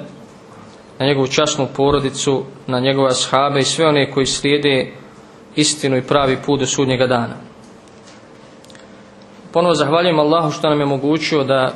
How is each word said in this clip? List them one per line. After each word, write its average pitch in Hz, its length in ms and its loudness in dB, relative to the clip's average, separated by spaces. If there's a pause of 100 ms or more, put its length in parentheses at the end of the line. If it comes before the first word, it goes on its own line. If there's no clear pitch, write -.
(1000)
na 131 60 0
njegovu 135 220 2
časnu 147 480 0
porodicu, 135 680 0 (240)
na 127 120 -2
njegove 135 300 2
ashabe 139 500 0
i 135 40 2
sve 160 240 0
one 143 240 2
koji 135 140 0
slijede 143 680 0 (640)
istinu 143 420 0
i 127 40 -2
pravi 135 440 0
put 143 140 0
do 135 60 -2
sudnjega 131 420 0
dana. 120 280 -2 (2250)
Ponovo 170 200 4
zahvaljujem 156 460 2
Allahu 151 320 2
što 156 180 -2
nam 147 100 2
je 147 60 0
omogućio 143 580 0
da 131 320 0